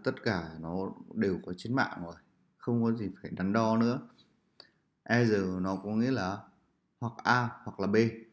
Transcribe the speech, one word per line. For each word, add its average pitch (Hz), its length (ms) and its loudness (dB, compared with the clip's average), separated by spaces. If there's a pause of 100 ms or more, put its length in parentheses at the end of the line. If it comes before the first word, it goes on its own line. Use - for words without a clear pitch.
tất 127 200 -4
cả 85 360 -2
nó 87 320 -4 (220)
đều 98 320 0
có 90 120 -8
trên 117 180 -4
mạng 107 280 -2
rồi, 82 120 -12 (420)
không 120 260 0
có 113 80 2
gì 110 180 -4 (120)
phải - 100 -10
đắn 95 220 -2
đo 113 240 4
nữa. 120 320 0 (920)
Either 110 400 4 (180)
nó 95 220 0
có 104 60 -8
nghĩa 113 220 2
là 101 320 -2 (560)
hoặc 113 140 -6 (100)
A 120 260 4 (140)
hoặc - 160 -12
là 98 80 0
B. 101 80 2 (380)